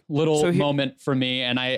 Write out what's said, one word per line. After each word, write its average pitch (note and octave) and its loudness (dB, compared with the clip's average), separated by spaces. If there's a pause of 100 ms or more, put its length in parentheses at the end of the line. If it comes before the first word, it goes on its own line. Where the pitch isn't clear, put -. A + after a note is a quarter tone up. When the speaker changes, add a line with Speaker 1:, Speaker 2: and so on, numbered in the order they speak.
Speaker 1:
little D3+ 0
Speaker 2:
so D#3+ 2
here F3 2
Speaker 1:
moment C#3+ -2
for C#3+ -2
me, C3 0
and B2 -2
I, B2+ -2